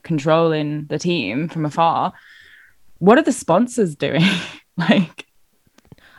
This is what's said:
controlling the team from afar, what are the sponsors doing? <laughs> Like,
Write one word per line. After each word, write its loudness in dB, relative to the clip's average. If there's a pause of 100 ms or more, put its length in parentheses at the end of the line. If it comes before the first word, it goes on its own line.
controlling 0
the -4
team -4
from -4
afar, 0 (840)
what 6
are 0
the 0
sponsors 0
doing? 0
<laughs> -6
Like, 0 (920)